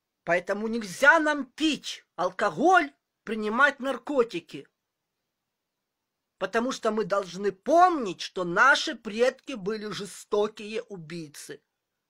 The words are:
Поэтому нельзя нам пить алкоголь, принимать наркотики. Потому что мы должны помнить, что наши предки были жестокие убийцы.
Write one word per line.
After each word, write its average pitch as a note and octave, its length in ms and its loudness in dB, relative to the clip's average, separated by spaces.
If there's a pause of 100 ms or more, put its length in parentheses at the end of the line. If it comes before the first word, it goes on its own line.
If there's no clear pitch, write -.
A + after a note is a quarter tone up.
(260)
Поэтому G3 420 -2
нельзя A#3 520 4
нам D4+ 260 -2
пить - 600 -6 (120)
алкоголь, A3+ 760 2 (320)
принимать A3+ 560 0
наркотики. A#3+ 880 -4 (1700)
Потому A#3 360 -2
что - 180 -4
мы G#3+ 140 -2
должны G3 480 -4
помнить, D4+ 680 2
что - 240 -6
наши A#3 520 2
предки A#3+ 580 -4
были G#3 360 -8
жестокие G#3 920 -4
убийцы. D#3+ 800 -16 (480)